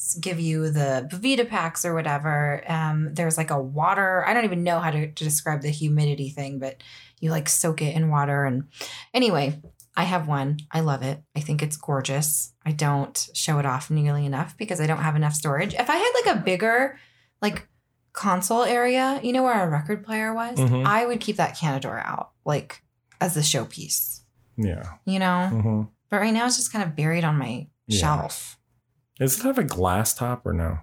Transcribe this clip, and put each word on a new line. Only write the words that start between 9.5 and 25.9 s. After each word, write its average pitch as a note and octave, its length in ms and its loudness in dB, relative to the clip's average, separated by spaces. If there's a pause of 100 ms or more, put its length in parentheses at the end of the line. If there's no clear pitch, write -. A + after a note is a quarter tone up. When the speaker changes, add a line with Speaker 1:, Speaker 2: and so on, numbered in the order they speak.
Speaker 1:
I E3+ 80 2
have E3+ 240 0
one. C#3+ 300 0 (120)
I D#3+ 100 -2
love C#3+ 220 0
it. C#3 200 -4 (120)
I D3 60 -4
think D3 220 -2
it's D3+ 140 -2
gorgeous. C#3 760 -2 (120)
I D#3 80 0
don't D3 640 0
show D3+ 240 0
it C#3+ 80 2
off C3 240 -2
nearly D3 360 2
enough C#3 320 -4
because D3 240 -4
I D#3 40 2
don't D#3 160 0
have D#3 140 2
enough D3+ 180 2
storage. D#3 400 -2
If B3 160 0
I D#4 60 2
had, A4+ 160 2 (140)
like, F4 100 4
a F3+ 40 -2
bigger, A3+ 580 0 (420)
like, G#3 260 -4 (460)
console G3+ 520 0
area, B3+ 580 2
you B3 100 -2
know, C4 120 2
where B3+ 100 4
our F#3 160 2
record D#3 340 -2
player A3 300 -4
was, A#3 240 -4
Speaker 2:
Mm-hmm. B2+ 280 4
Speaker 1:
I A3+ 200 4
would A#3+ 140 -2
keep G#3 160 -4
that - 200 0
Canador C3+ 480 -2
out, - 260 -6 (140)
like, - 380 -4 (380)
as F3+ 160 0
a D3+ 40 2
showpiece. - 800 -2 (360)
Speaker 2:
Yeah. F#2+ 280 -2 (200)
Speaker 1:
You F#3+ 160 0
know? F3+ 320 2
Speaker 2:
Mm-hmm. G#2+ 300 2 (280)